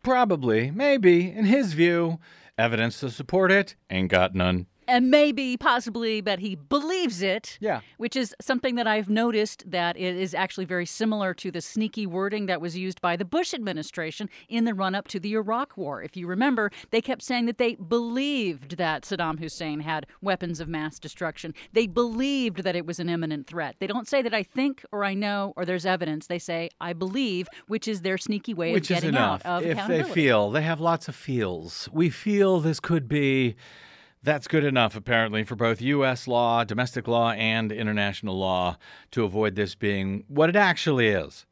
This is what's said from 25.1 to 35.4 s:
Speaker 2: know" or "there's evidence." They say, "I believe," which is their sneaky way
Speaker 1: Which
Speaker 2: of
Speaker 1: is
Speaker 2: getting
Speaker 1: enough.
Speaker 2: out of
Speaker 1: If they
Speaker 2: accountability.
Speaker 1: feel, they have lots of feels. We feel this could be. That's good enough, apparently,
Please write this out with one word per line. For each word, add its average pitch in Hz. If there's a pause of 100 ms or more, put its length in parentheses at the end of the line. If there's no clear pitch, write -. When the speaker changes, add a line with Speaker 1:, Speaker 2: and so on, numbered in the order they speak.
Speaker 2:
know" 202
or 180
"there's 180
evidence." 165
They 175
say, 170 (140)
"I 175
believe," 185 (200)
which 214
is 202
their 190
sneaky 208
way 165
Speaker 1:
Which 170
Speaker 2:
of 175
Speaker 1:
is 170
Speaker 2:
getting 147
Speaker 1:
enough. 98
Speaker 2:
out 175
of 180
Speaker 1:
If 165
they 165
Speaker 2:
accountability. 202
Speaker 1:
feel, 117
they 151
have 156
lots 165
of -
feels. 90
We 165
feel 196
this 156
could 151
be. 135 (640)
That's 151
good 151
enough, 123
apparently, 110